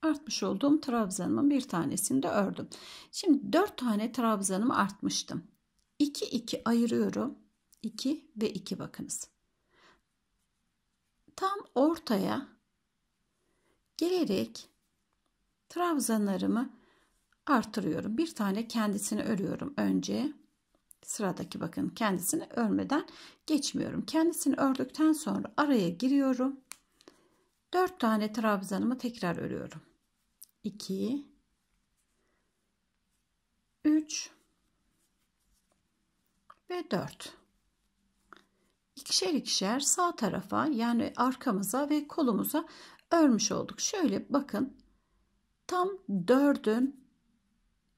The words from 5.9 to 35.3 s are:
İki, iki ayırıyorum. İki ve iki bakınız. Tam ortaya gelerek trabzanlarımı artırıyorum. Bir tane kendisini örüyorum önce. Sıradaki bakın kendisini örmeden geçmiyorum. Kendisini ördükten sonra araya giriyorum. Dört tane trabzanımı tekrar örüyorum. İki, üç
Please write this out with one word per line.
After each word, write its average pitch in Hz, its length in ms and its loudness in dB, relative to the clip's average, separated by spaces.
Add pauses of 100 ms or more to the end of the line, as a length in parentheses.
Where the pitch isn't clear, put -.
İki, 294 260 0
iki - 400 -4
ayırıyorum. 233 760 0 (420)
İki - 540 -6
ve 214 140 -2
iki - 300 -8
bakınız. - 500 -10 (2000)
Tam 392 240 -2 (160)
ortaya 247 720 0 (1500)
gelerek 233 720 -2 (1000)
trabzanlarımı 220 1120 0 (680)
artırıyorum. 214 680 0
Bir 330 180 0
tane 214 320 -2
kendisini 214 560 -2
örüyorum 190 540 -4
önce. 226 560 0 (680)
Sıradaki - 580 -6
bakın - 280 -4
kendisini 196 600 -2
örmeden 214 580 0 (380)
geçmiyorum. - 600 -2
Kendisini 320 500 2
ördükten 269 580 2
sonra 202 440 -2
araya 247 320 4
giriyorum. 262 720 2 (1120)
Dört 370 260 2
tane 214 340 2
trabzanımı 208 640 0
tekrar 233 400 -4
örüyorum. - 440 -6 (840)
İki, 202 640 -6 (2500)
üç 302 460 2 (2500)